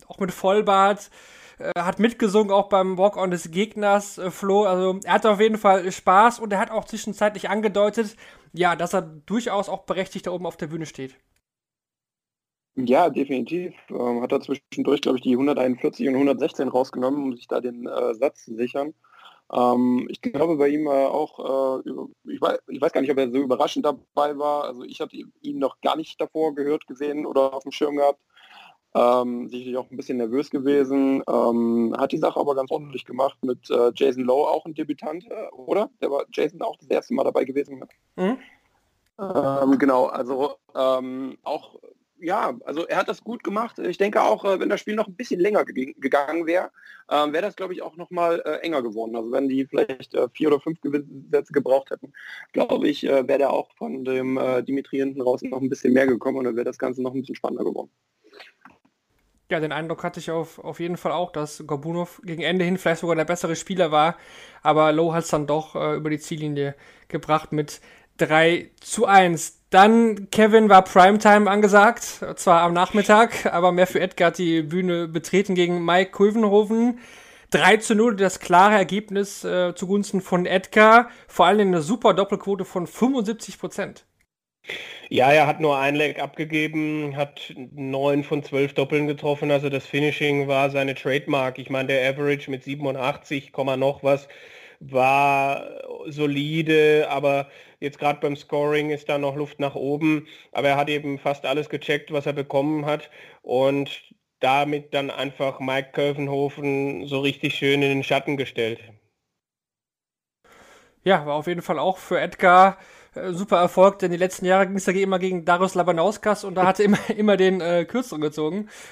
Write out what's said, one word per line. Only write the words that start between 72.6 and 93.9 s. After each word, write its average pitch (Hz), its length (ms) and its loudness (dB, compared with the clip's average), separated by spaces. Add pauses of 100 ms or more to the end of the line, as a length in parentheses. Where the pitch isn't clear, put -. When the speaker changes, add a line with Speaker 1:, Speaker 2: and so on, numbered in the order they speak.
Speaker 1:
am 170 100 2
Nachmittag, 208 800 4
aber 180 200 4
mehr 180 160 4
für 180 100 -2
Edgar 175 300 2
hat 170 100 -6
die 165 240 0
Bühne 170 460 -2
betreten 180 480 -2
gegen 175 280 0
Mike 180 280 2
Koevenhoven. 214 880 2 (500)
Drei 185 280 4
zu 214 180 0
null, 226 180 4
das 190 240 0
klare 190 360 6
Ergebnis, 196 680 -2
äh, 180 320 -2
zugunsten 196 460 -2
von 180 260 -2
Edgar, 220 640 6 (160)
vor - 200 2
allem 202 200 4
eine 175 160 2
super 208 320 2
Doppelquote 196 500 -2
von 175 220 -6
fünfundsiebzig 226 720 -2
Prozent. - 480 -10 (1000)
Speaker 3:
Ja, 127 240 4
er 151 140 6
hat 151 120 0
nur 143 200 2
ein 143 180 0
Leg 143 240 -2
abgegeben, 151 960 -4
hat 147 400 -8
neun 139 640 -2
von 143 220 -4
zwölf 139 300 -2
Doppeln 147 320 0
getroffen, 147 440 -2
also 143 180 2
das 135 180 -6
Finishing 143 640 0
war 139 220 0
seine 139 240 -2
Trademark. 135 640 -4
Ich 131 120 -12
meine, 135 180 -4
der 135 220 0
Average 143 400 -4
mit 131 120 -8
siebenundachtzig 139 880 -6
Komma 135 240 -2
noch 139 280 -2